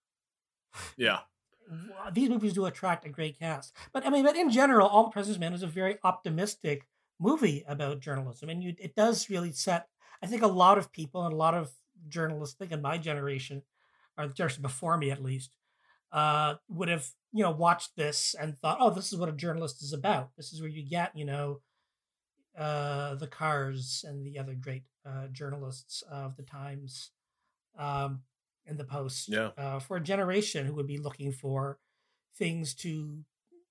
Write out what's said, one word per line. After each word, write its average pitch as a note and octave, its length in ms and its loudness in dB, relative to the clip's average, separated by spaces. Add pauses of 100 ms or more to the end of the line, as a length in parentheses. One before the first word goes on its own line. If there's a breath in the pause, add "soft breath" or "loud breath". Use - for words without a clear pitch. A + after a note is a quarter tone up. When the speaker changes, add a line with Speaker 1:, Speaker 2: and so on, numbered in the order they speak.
(960 loud breath)
Speaker 1:
Yeah. A2 240 4 (920)
Speaker 2:
These A#3+ 180 4
movies G#3+ 240 2
do F#3+ 120 2
attract F3+ 380 -2
a D#3 40 -14
great D3+ 300 -6
cast. D#3 360 -6 (180 loud breath)
But, C4+ 140 -2
I C4+ 40 2
mean, C#4 140 6
but D4 120 6
in E4+ 140 4
general, A#3+ 380 8
All G#3 160 8
the A3 60 -4
President's G3+ 300 -2
Men E3+ 120 -2
is F3+ 100 -6
a F#3+ 40 -4
very F#3 380 -2
optimistic E3 840 0 (340)
movie G#3 480 4
about C#3+ 320 -4
journalism. C3+ 480 -6
And E3+ 140 -4
you, F3 160 -4
it - 160 -12
does A3 360 4
really F3 220 -2
set, E3+ 360 0 (340 soft breath)
I F3 40 -6
think A3 160 -2
a A3 60 8
lot F#3+ 300 10
of - 140 -2
people E3 320 -6
and E3 80 -2
a D#3 40 -2
lot D#3+ 180 4
of E3 180 -2 (360)
journalists, D3+ 500 -4
I G3 60 -10
think E3+ 80 -10
in D3 100 -4
my D3 160 0
generation, C#3 640 -4 (560)
or D3+ 80 -4
the C3+ 80 -8
generation D#3+ 280 -2
before E3 360 0
me C#3+ 120 0
at C#3 120 -4
least, C3 320 -6 (560)
uh, D3+ 460 4 (120)
would E3+ 200 -2
have, E3+ 180 0 (260)
you G#3+ 120 2
know, F3 80 4
watched E3+ 440 2
this D3 420 0
and D3+ 200 -6
thought, D#3+ 220 0
"Oh, A#3+ 100 8
this F#3 220 -2
is F#3 60 -4
what E3+ 100 0
a D3+ 40 -2
journalist D#3+ 500 -6
is C#3+ 100 -10
about. D3 440 0
This C#3+ 160 -14
is D#3+ 80 -12
where D#3+ 80 -6
you D#3 140 -10
get, E3+ 340 -4
you D3+ 80 -6
know, C#3+ 360 -4 (1000)
uh, C#3+ 560 -4
the C#3+ 140 -8
Cars C3+ 800 -4
and C#3 200 -10
the C#3+ 120 -12
other C3+ 160 -8
great, C3 280 -8 (240)
uh, C3+ 220 -10
journalists C3+ 720 -10
of C3+ 340 -10
the C3+ 60 -14
Times, C#3 680 -14 (680)
um, C#3+ 460 -4 (420)
and D3+ 120 -8
the C#3+ 60 -8
Post, C3+ 440 -6
Speaker 1:
Yeah. A2 280 0
Speaker 2:
uh, C#3 220 -6
for D#3 180 -6
a E3+ 60 -2
generation F#3 640 0
who D3 80 -2
would C#3+ 120 -2
be C#3+ 120 -6
looking C#3+ 340 -6
for C3+ 460 -4 (580)
things E3 380 -2
to, D#3 500 -8 (460)